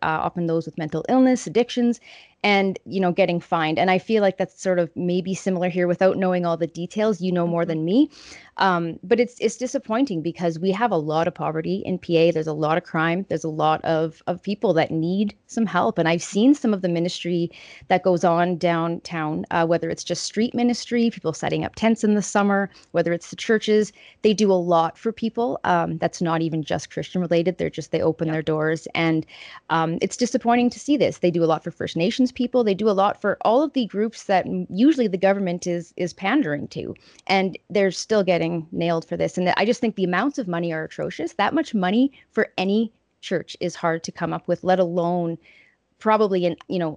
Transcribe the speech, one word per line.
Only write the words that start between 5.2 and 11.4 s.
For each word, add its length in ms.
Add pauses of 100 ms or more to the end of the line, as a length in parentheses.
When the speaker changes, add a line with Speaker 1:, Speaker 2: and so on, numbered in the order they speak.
Speaker 1:
similar 340
here 180
without 300
knowing 260
all 140
the 80
details. 560
You 100
know 140
more 160
Speaker 2:
Mm-hmm. 60
Speaker 1:
than 180
me. 240 (480)
Um, 460
but 160
it's, 200
it's 180
disappointing 680
because 340
we 140
have 200
a 60
lot 300
of 80
poverty 500